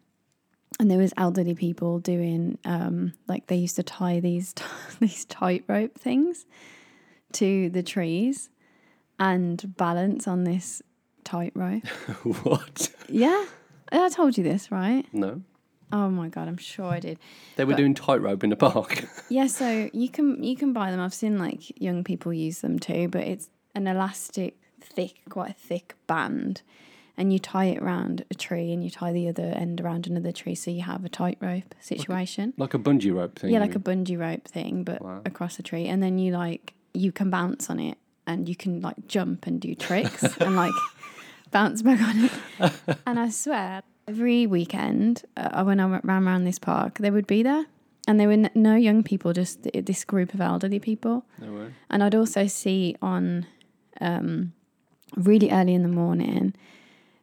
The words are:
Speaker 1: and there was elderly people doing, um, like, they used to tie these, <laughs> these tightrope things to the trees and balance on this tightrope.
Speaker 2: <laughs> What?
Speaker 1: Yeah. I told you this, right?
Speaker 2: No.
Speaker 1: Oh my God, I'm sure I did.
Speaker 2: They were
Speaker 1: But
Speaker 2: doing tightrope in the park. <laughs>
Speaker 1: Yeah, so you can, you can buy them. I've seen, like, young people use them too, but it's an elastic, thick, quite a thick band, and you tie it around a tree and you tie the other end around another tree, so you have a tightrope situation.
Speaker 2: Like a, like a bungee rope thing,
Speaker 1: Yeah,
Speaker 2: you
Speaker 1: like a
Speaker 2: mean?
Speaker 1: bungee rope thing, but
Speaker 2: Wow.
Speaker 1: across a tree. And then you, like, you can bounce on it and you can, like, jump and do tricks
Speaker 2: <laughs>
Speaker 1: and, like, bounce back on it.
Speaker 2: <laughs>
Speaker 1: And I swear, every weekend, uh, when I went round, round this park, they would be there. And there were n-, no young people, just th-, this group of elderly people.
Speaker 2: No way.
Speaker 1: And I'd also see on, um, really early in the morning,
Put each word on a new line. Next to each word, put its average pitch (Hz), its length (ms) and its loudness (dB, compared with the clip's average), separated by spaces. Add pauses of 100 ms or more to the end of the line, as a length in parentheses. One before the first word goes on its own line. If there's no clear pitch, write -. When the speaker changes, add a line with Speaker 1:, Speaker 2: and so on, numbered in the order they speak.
(800)
Speaker 1:
and 214 120 6
there 185 80 6
was 190 180 6
elderly 175 380 2
people 170 440 -2
doing, 170 640 0
um, 175 500 -2 (140)
like, - 200 -4
they 180 80 0
used 175 220 0
to 180 60 0
tie 175 360 -2
these, 175 340 -2 (240)
<laughs> - 220 -10
these - 260 0
tightrope 202 720 -2
things 285 460 0 (880)
to 190 360 2
the 180 140 -2
trees 185 640 -2 (720)
and 180 580 0
balance 180 500 0
on 180 160 0
this 175 380 -2 (420)
tightrope. 180 640 -4
Speaker 2:
<laughs> - 360 -10 (200)
What? - 460 -2 (200)
Speaker 1:
Yeah. 339 360 4 (460)
I 359 180 4
told 320 280 2
you 196 60 2
this, 170 280 -2
right? 214 420 0
Speaker 2:
No. 175 280 -2 (500)
Speaker 1:
Oh 202 180 2
my 180 180 -2
God, 165 220 -8
I'm 175 80 -8
sure - 280 -12
I 175 140 -2
did. 165 180 -10 (380)
Speaker 2:
They 139 80 0
were 135 80 2
Speaker 1:
But 143 60 2
Speaker 2:
doing 139 180 6
tightrope 101 480 2
in 101 60 4
the 104 80 2
park. - 480 2 (120)
<laughs> - 120 -14
Speaker 1:
Yeah, 269 180 2
so 226 460 -2
you 240 160 -2
can, 285 340 0
you 247 120 -2
can 269 180 0
buy 202 180 -2
them. 185 80 -2
I've 185 140 -4
seen, 214 260 0
like, - 420 -6
young 180 220 -2
people 175 300 -4
use 160 260 -4
them - 200 -2
too, 175 280 -2
but 180 160 -2
it's - 260 -8 (240)
an 196 140 -4
elastic, 190 720 -4 (240)
thick, - 480 -10
quite 202 220 -8
a - 20 -12
thick - 420 -10 (100)
band, 147 560 -4 (540)
and 190 180 2
you 190 60 2
tie 190 260 0
it - 160 0
around 180 480 -4
a 190 60 -10
tree 170 360 -6
and 175 120 -4
you 175 60 -6
tie 175 240 -6
the 175 140 -2
other 170 160 -4 (120)
end 175 260 -4
around 170 260 -4
another 175 240 -4
tree, 175 240 -8
so - 160 -8
you 175 100 -6
have 180 240 -6
a 175 40 -10
tightrope 180 720 -6
situation. 185 800 -6
Speaker 2:
Like - 160 -4
a, 139 40 2
like 117 80 -2
a 143 40 2
bungee 110 240 4
rope 87 260 -4
thing, 98 120 0
Speaker 1:
Yeah, 226 80 6
Speaker 2:
you 208 80 2
Speaker 1:
like - 80 -4
a 196 140 -4
Speaker 2:
mean? 185 160 0
Speaker 1:
bungee 180 140 -4
rope 165 280 -6
thing, - 360 -6
but 175 180 -8
Speaker 2:
Wow. 95 240 -12
Speaker 1:
across 175 340 -8
a 185 40 -12
tree. 170 240 -6
And 190 160 0
then 185 160 0
you, 185 140 0
like, 175 400 -6 (200)
you 185 180 0
can 196 180 -2
bounce 180 400 -2
on - 100 -4
it 78 180 -6 (280)
and 175 240 -4
you 175 60 -6
can, 175 260 -4
like, 165 260 -10
jump 180 400 -4
and 170 140 -2
do 170 140 -6
tricks - 480 -2 (140)
Speaker 2:
<laughs> - 20 0
Speaker 1:
and, 185 160 2
like, 180 180 2 (800)
bounce 214 300 2
back 233 200 6
on 226 240 4
it. 269 60 4 (680)
Speaker 2:
<laughs> - 60 -12
Speaker 1:
And 240 140 -2
I 233 100 0
swear, 196 540 -4 (240)
every 240 400 2
weekend, 196 760 2 (140)
uh, - 260 -2
when 196 160 4
I 190 60 4
went 185 200 0
round, 190 200 4
round 185 200 2
this 180 140 -2
park, - 400 -2
they 208 120 0
would 202 160 2
be 208 160 4
there. 294 220 2 (420)
And 214 120 6
there 208 80 6
were 208 60 6
n-, 214 220 6
no 220 200 8
young 220 280 6
people, 180 300 0
just 180 300 -2
th-, - 220 -2
this 190 200 -4
group 180 280 0
of 196 80 -2
elderly 180 380 0
people. 226 460 -2 (140)
Speaker 2:
No 110 140 -14
way. 120 200 -12 (160)
Speaker 1:
And 202 140 4
I'd 208 120 6
also 220 320 4
see 190 540 0
on, 180 440 0 (560)
um, 175 520 -2 (640)
really 202 360 6
early 185 220 6
in 180 100 4
the 175 60 2
morning, 175 640 2 (680)